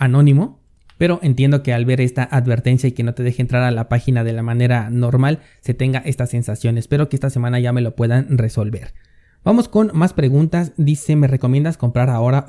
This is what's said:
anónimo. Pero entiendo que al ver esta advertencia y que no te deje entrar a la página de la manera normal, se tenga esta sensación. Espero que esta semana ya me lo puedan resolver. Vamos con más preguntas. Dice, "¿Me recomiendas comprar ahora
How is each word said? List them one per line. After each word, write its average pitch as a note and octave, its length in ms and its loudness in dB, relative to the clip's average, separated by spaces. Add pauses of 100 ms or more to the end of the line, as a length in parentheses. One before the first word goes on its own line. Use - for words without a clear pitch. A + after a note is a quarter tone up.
anónimo. C#3 580 4 (400)
Pero F3 240 0
entiendo C#3 400 2
que B2+ 100 -2
al A#2+ 140 0
ver B2+ 160 0
esta B2 220 -2
advertencia B2 640 0
y B2+ 60 0
que B2 100 -6
no A#2+ 120 -4
te B2+ 80 -6
deje B2 180 -2
entrar B2 220 0
a B2 80 0
la A#2 180 -2
página A#2+ 340 0
de A2+ 120 -2
la A2+ 80 -4
manera A#2 480 0
normal, B2+ 480 0 (240)
se - 100 -4
tenga C3 280 -2
esta C3 260 -4
sensación. A#2+ 500 -4
Espero C#3+ 320 -2
que - 80 -4
esta C#3 140 -2
semana B2 280 -2
ya B2 140 0
me B2 80 0
lo A#2 160 -4
puedan B2+ 400 0
resolver. A2 560 -4 (500)
Vamos A3+ 260 2
con G#3+ 260 0
más E3 180 2
preguntas. D#3 640 0
Dice, D3+ 400 0
"¿Me D3 100 4
recomiendas C3+ 520 0
comprar B2 320 0
ahora B2 380 0